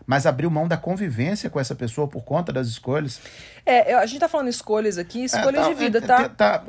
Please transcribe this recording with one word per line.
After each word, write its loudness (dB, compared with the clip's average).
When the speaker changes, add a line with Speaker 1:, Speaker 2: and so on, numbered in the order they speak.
Speaker 1:
mas 2
abriu 2
mão 0
da -2
convivência -4
com -4
essa -4
pessoa -4
por -10
conta -2
das -2
escolhas? -6
Speaker 2:
É, 6
eu, 6
a 4
gente -6
tá 0
falando -2
escolhas 0
aqui, -8
Speaker 1:
É, -4
Speaker 2:
escolhas 0
Speaker 1:
tá, 4
Speaker 2:
de 0
vida, 0
Speaker 1:
é, 2
Speaker 2:
tá? 4
Speaker 1:
é, -2
tá. 2